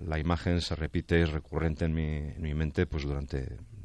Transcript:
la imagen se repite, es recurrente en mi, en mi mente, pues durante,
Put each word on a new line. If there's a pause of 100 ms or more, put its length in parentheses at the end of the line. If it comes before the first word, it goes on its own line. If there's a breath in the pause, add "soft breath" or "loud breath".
la
imagen
se
repite,
es
recurrente
en
mi,
en
mi
mente,
pues
durante, (280)